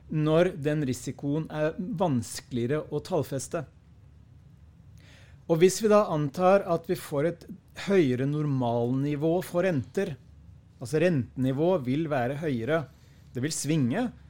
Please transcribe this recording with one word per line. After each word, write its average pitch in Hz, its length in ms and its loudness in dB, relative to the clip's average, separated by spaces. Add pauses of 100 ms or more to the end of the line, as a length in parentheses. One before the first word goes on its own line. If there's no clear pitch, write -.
når 160 520 2
den 151 220 0
risikoen 143 680 -4
er 151 280 -2
vanskeligere 151 1120 -2
å 147 100 -4
tallfeste. 151 640 -4 (1800)
Og 165 100 2
hvis 185 240 6
vi 214 80 4
da 208 160 6
antar 180 600 2
at 165 200 -2
vi 180 80 -2
får 147 320 -2
et 170 180 -6 (420)
høyere 139 420 2
normalnivå 139 1040 0 (100)
for 175 240 0
renter, 185 460 -2 (640)
altså 151 260 -2
rentenivået 143 840 2
vil 139 240 0
være 135 300 -2
høyere, 147 460 -2 (440)
det 120 140 -8
vil 156 120 -4
svinge, 156 540 0 (220)